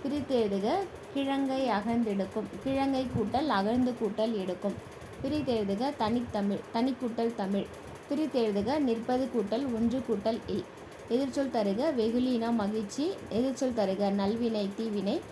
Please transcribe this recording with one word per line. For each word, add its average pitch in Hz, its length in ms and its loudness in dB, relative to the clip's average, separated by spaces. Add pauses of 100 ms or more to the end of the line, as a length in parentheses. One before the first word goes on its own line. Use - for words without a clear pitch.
பிரித்தெழுதுக 233 680 2 (420)
கிழங்கை 269 560 0
அகழ்ந்தெடுக்கும். 208 800 0 (160)
கிழங்கை 269 440 2 (100)
கூட்டல் 240 300 0
அகழ்ந்து 240 540 2
கூட்டல் 220 400 0
எடுக்கும். 180 320 -2 (500)
பிரித்தெழுதுக 254 760 0
தனித்தமிழ். 214 600 0 (140)
தனி 247 280 2
கூட்டல் 233 340 0
தமிழ். 196 300 0 (440)
பிரித்தெழுதுக 254 720 2
நிற்பது 254 560 2
கூட்டல் 226 300 0 (100)
ஒன்று 233 340 2
கூட்டல் 226 380 0
இல். 190 180 -2 (440)
எதிர்ச்சொல் 269 420 0
தருக. 233 460 2
வெகுளினா 233 540 2
மகிழ்ச்சி. 220 600 0 (200)
எதிர்ச்சொல் 254 420 0
தருக 202 360 2
நல்வினை, 208 680 0
தீவினை. 214 420 0 (120)